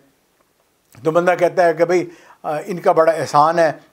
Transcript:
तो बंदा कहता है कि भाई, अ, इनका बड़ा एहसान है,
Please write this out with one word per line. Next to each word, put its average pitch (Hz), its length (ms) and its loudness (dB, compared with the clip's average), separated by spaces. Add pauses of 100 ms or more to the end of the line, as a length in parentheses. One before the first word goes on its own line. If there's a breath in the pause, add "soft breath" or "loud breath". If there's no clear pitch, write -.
(960)
तो 135 160 -4
बंदा 175 240 0
कहता 170 300 0
है 170 80 2
कि 165 120 0
भाई, 170 220 -2 (380 loud breath)
अ, 156 140 -6
इनका 180 340 -2
बड़ा 160 200 4
एहसान 156 460 0
है, 160 200 0 (140)